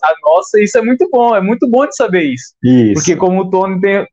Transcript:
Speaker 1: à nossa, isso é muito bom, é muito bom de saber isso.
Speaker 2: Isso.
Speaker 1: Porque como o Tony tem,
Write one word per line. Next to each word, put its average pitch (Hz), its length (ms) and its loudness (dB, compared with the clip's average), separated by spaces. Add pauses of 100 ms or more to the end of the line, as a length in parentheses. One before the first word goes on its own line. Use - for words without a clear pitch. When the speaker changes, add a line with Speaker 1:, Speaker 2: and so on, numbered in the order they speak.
Speaker 1:
à 160 160 0
nossa, 190 400 2
isso 208 160 0
é - 20 4
muito 254 300 0
bom, 240 260 2
é 190 60 0
muito 240 260 -2
bom 254 180 2
de 285 80 -14
saber 185 280 -2
isso. 127 320 -6 (100)
Speaker 2:
Isso. 123 300 4
Speaker 1:
Porque 156 220 0
como 185 260 0
o 185 80 -8
Tony 190 320 -2
tem, 196 300 0